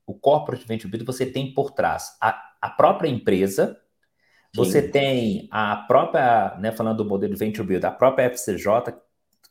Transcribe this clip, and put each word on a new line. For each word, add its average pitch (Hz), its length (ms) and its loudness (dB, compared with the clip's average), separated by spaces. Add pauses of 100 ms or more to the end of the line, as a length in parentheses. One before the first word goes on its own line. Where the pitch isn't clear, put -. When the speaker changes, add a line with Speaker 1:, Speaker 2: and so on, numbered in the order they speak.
Speaker 1:
o - 80 -14
Corporate 147 540 0
Venture 110 240 -8
Builder 113 160 -8
você 127 180 -4
tem 131 300 -6
por - 160 -2
trás - 500 -4
a, - 400 -2
a - 80 -6
própria 170 400 2
empresa, 107 680 0 (760)
Speaker 2:
Sim. 120 120 0
Speaker 1:
você 127 180 2
tem 131 720 0
a 104 240 0 (100)
própria, 127 720 4
né, 107 140 -2
falando 110 240 -2
do 110 80 -2
modelo 101 320 -2
Venture 107 280 -4
Builder, 92 240 0
a 92 60 -2
própria 131 300 4
F 123 140 -2
C 92 200 -4
J, 117 420 -2 (500)